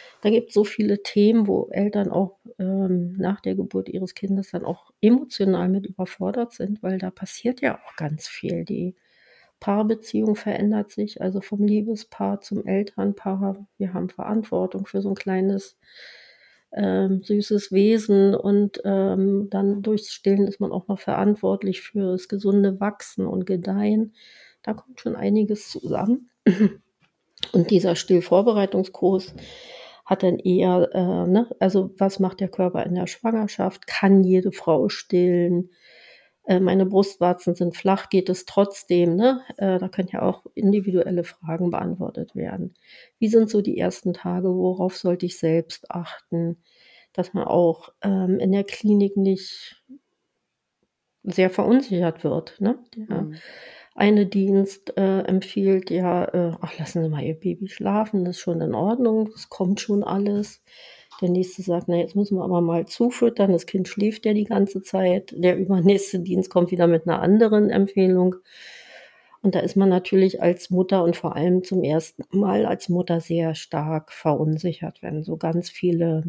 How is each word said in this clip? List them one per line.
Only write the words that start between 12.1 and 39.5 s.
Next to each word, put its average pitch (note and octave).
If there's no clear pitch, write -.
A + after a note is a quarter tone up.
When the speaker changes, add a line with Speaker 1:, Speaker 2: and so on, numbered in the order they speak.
Speaker 1:
zum -
Elternpaar. G3
Wir F#3
haben F3+
Verantwortung F#3+
für G3
so G3
ein G3
kleines, G3
ähm, F#3+
süßes G#3
Wesen G3+
und, G3+
ähm, G3
dann G3
durchs G#3+
Stillen G3
ist G3+
man G3
auch -
noch G3
verantwortlich G3
fürs F#3
gesunde G3
Wachsen G3+
und F#3+
Gedeihen. G#3
Da A3
kommt B3+
schon A3+
einiges G#3
zusammen. G3+
<clears throat> -
Und E3+
dieser E3+
Stillvorbereitungskurs F#3+
hat -
dann F3+
eher, F3+
äh, F3+
ne, G#3+
also F#3+
was G3
macht F#3
der F#3+
Körper F3+
in F3
der F3+
Schwangerschaft? G#3+
Kann G3
jede F#3
Frau F3
stillen? F3+
Äh, F#3
meine F#3+
Brustwarzen F3+
sind F3
flach, G3
geht F#3
es F3+
trotzdem, F3
ne? B3